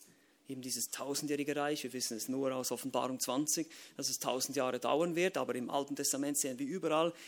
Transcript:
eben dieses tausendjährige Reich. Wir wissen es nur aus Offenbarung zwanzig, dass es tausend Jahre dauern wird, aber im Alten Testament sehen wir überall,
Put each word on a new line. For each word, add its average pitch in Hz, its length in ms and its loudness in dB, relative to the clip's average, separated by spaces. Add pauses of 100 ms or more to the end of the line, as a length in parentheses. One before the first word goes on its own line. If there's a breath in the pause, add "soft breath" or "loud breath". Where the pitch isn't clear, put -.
(480 soft breath)
eben 131 140 -8
dieses 123 280 -4
tausendjährige 143 640 -2
Reich. 147 300 0
Wir 123 80 -6
wissen 123 240 -2
es - 120 -6
nur 131 260 0
aus 127 180 -2
Offenbarung 127 480 0
zwanzig, 147 480 0 (280 loud breath)
dass 139 120 -2
es 131 100 -2
tausend 131 380 0
Jahre 127 240 2
dauern 151 340 4
wird, 180 220 2
aber 123 180 0
im 123 160 -2
Alten 143 240 0
Testament 139 440 0
sehen 131 200 0
wir 139 80 -2
überall, 165 460 2 (160 loud breath)